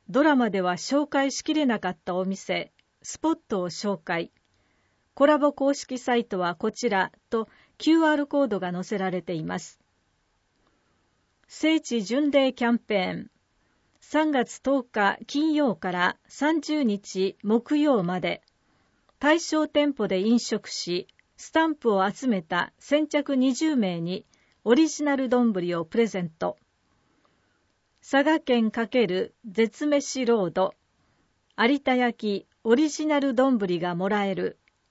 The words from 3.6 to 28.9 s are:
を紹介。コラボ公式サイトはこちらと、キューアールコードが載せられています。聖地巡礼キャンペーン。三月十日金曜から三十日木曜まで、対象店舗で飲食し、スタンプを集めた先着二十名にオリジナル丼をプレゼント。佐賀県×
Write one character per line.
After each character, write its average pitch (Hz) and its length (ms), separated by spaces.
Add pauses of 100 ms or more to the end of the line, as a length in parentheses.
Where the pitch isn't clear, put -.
を 180 80
紹 196 320
介。 170 280 (840)
コ 277 120
ラ 302 120
ボ 285 140
公 277 220
式 262 240
サ 247 160
イ 233 100
ト 196 140
は 175 160
こ 220 160
ち 233 180
ら 190 240 (180)
と、 226 180 (300)
キ 311 160
ュ 330 60
ー 311 100
ア - 20
ー 302 40
ル 285 100
コ 285 160
ー 277 60
ド 196 120
が 175 120
載 180 120
せ 208 140
ら 190 120
れ 175 120
て 180 100
い 160 100
ま 175 160
す。 - 220 (1700)
聖 311 320
地 233 240
巡 277 260
礼 269 220
キ 254 120
ャ 233 80
ン 233 60
ペ - 180
ー 185 260
ン。 - 80 (680)
三 311 300
月 254 300
十 269 220
日 202 440
金 302 260
曜 285 240
か 185 160
ら 180 240 (120)
三 302 320
十 302 220
日 196 600
木 233 360
曜 277 240
ま 175 180
で、 175 220 (760)
対 311 220
象 311 260
店 294 260
舗 208 160
で 185 120
飲 226 180
食 - 300
し、 - 400 (280)
ス - 160
タ 320 140
ン 311 80
プ 233 200
を 190 140
集 262 180
め 196 160
た 175 360
先 294 300
着 285 260
二 254 200
十 311 200
名 185 260
に 175 260 (380)
オ 220 100
リ 311 140
ジ 294 160
ナ 285 120
ル 262 120
丼 240 240 (240)
を 170 80
プ 220 140
レ 233 80
ゼ 190 140
ン 175 80
ト。 - 280 (1500)
佐 277 220
賀 311 160
県× 233 300 (760)